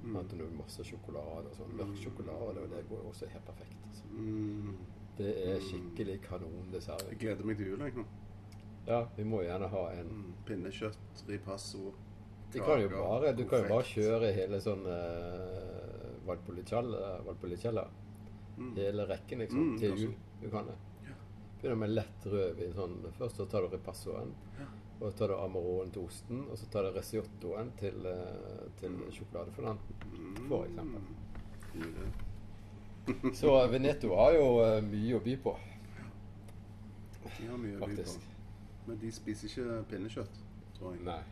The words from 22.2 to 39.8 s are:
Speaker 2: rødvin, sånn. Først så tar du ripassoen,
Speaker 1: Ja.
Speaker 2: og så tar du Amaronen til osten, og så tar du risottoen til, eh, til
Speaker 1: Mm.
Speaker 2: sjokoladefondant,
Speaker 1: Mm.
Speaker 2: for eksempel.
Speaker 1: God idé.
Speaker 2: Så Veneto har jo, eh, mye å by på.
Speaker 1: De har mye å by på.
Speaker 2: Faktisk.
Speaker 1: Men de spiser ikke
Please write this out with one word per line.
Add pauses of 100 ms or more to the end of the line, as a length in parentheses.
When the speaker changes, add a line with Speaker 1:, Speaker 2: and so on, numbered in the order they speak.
Speaker 2:
rødvin,
sånn.
Først
så
tar
du
ripassoen, (280)
Speaker 1:
Ja. (360)
Speaker 2:
og
så
tar
du
Amaronen
til
osten,
og
så
tar
du
risottoen
til,
eh, (100)
til
Speaker 1:
Mm.
Speaker 2:
sjokoladefondant, (340)
Speaker 1:
Mm.
Speaker 2:
for
eksempel. (720)
Speaker 1:
God
idé. (1200)
Speaker 2:
Så
Veneto
har
jo,
eh,
mye
å
by
på. (1800)
Speaker 1:
De
har
mye
å
by
på.
Speaker 2:
Faktisk. (680)
Speaker 1:
Men
de
spiser
ikke